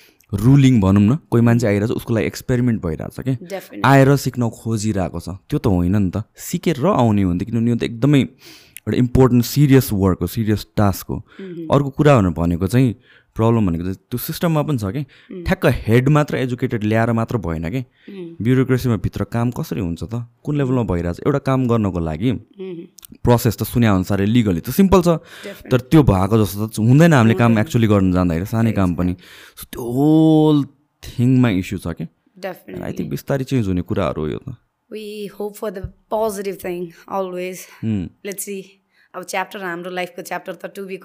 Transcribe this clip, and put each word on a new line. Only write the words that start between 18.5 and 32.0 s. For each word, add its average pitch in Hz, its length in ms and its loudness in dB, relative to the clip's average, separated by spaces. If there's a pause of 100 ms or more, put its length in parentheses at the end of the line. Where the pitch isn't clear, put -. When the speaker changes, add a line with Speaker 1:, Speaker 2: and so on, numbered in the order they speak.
Speaker 1:
भित्र - 280 -6
काम 120 260 -4
कसरी - 300 -8
हुन्छ 85 240 -6
त, 117 220 -8 (160)
कुन 147 140 -4
लेभलमा 131 260 0
भइरहेछ। 87 440 -4
एउटा 135 120 0
काम 131 300 -2
गर्नको 104 300 0
लागि 82 320 -2
Speaker 2:
उम्। - 920 -12
Speaker 1:
प्रोसेस 117 340 2
त - 40 -8
सुने 120 240 0
अनुसारले 98 400 0
लिगली 107 340 0
त 117 100 -8
सिम्पल 190 320 2
छ, - 20 -6
Speaker 2:
Definitely। - 680 -6
Speaker 1:
तर 127 100 2
त्यो 160 220 6
भएको 104 420 6
जस्तो 101 220 -4
त 110 120 -8
हुँदैन 143 340 6
हामीले 113 220 6
काम 117 180 4
Speaker 2:
हुँदैन। 107 120 2
Speaker 1:
actually 113 260 2
गर्न 95 220 4
जाँदाखेरि 90 340 0
सानै 113 260 -2
काम 92 220 0
पनि। 90 180 -2
Speaker 2:
Exactly। - 540 -18
Speaker 1:
So - 60 -20
त्यो 120 200 -8
होल 156 720 4 (400)
थिङमा 123 440 2
इस्यु 95 300 -4
छ - 80 -12
कि। 87 180 -8